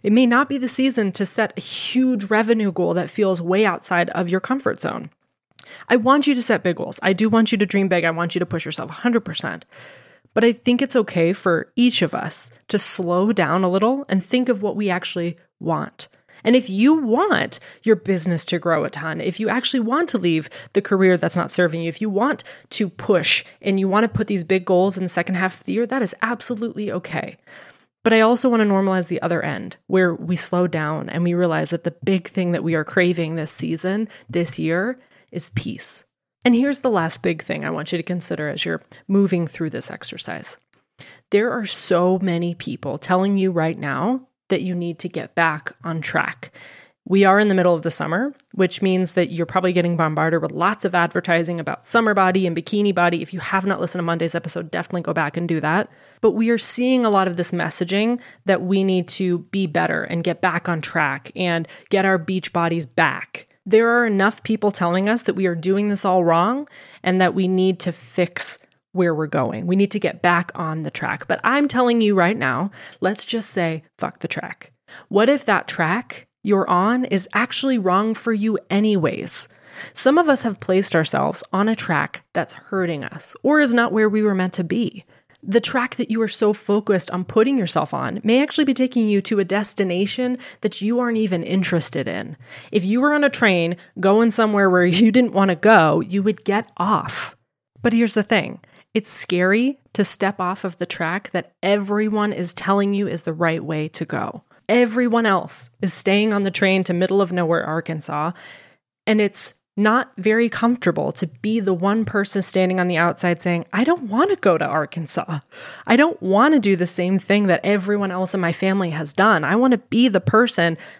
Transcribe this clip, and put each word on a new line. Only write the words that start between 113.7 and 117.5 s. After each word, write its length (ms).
"I 120
don't 240
want 220
to 60
go 220
to 80
Arkansas. 720
I 80
don't 260
want 340
to 60
do 140
the 120
same 340
thing 240
that 180